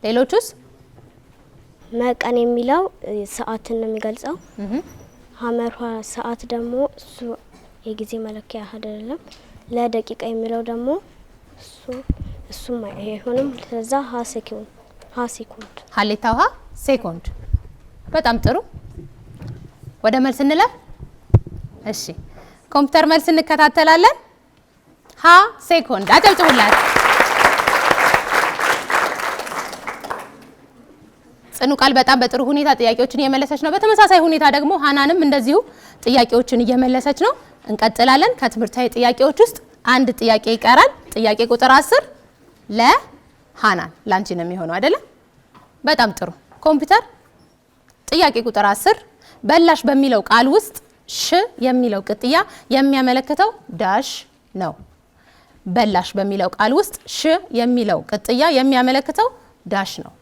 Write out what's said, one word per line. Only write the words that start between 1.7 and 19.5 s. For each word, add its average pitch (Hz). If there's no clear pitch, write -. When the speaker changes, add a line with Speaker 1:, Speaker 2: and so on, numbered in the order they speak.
Speaker 2:
መቀን 240
የሚለው፣ 240
እ፣ -
ሰዓትን 226
ነው 226
የሚገልጸው። 220
Speaker 1:
እህ። 202
Speaker 2:
ሐመር 233
ውሃ 233
ሰዓት 233
ደግሞ 233
እሱ -
የጊዜ 214
መለኪያ 214
አሃድ 220
አይደለም። 220
ለደቂቃ 233
የሚለው 226
ደግሞ 233
እሱ፣ -
እሱም -
አይ-፣ 196
አይሆንም። 240
ስለዛ 233
ሀ 240
ሴኮንድ፣ 214
ሀ 240
ሴኮንድ። -
Speaker 1:
ሀሌታ 208
ውሃ 233
ሴኮንድ። 180
በጣም 269
ጥሩ። 247